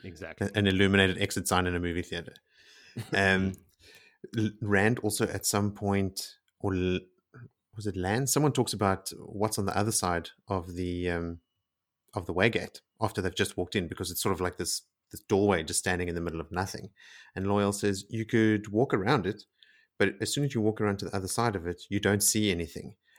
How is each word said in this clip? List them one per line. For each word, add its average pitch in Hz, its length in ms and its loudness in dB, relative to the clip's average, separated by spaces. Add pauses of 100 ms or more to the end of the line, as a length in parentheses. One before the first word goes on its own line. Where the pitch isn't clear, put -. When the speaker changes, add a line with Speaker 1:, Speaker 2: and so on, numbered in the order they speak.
Speaker 1:
Exactly. 85 500 -6
Speaker 2:
A-, - 40 -2
an 101 100 6
illuminated 95 520 6
exit 98 280 -2
sign 90 200 2
in 90 80 0
a 87 40 -2
movie 87 220 -2
theater. 85 320 -10 (360)
Speaker 1:
<laughs> - 440 -14
Speaker 2:
Um, 95 400 4 (840)
L-, 107 120 2 (120)
Rand 104 380 4
also 107 260 0
at 95 200 -2
some 104 260 2
point, 98 640 -2 (240)
or 101 160 0
L-, 90 240 2 (760)
was 104 100 -8
it 90 80 -4
Lan? 104 320 -2
Someone 143 240 2
talks - 220 0
about 98 440 0
what's 104 400 -4
on 101 100 0
the - 100 -2
other 104 160 0
side 87 380 0 (180)
of 90 260 -4
the, 90 360 -2
um, 85 280 -4 (760)
of 87 120 -6
the 90 80 -6
way 98 160 4
gate - 320 -6 (180)
after 104 220 -2
they've 92 120 -2
just - 220 -2
walked 90 220 -4
in, 87 100 -2
because 90 240 -8
it's - 100 -6
sort 98 120 2
of 87 80 -4
like 90 160 -2
this, - 240 -4 (300)
this - 100 -14
doorway 98 420 2
just 82 160 -4
standing 90 300 -2
in 85 60 -4
the 85 40 -4
middle 82 220 -4
of 80 100 -12
nothing. 90 380 -6 (480)
And 95 80 -4
Loial 101 280 2
says, 101 360 0
"You 113 160 -4
could 110 420 4
walk 113 260 0
around 107 320 2
it, - 200 -4 (520)
but 101 220 2
as - 140 -2
soon 143 120 0
as 139 100 -2
you 113 60 0
walk 107 200 2
around 101 160 2
to 98 80 -6
the 98 100 -4
other 95 120 -2
side 117 280 0
of 85 120 -6
it, 87 220 -6
you 98 100 0
don't 101 240 2
see 107 260 2
anything, - 460 -4 (240)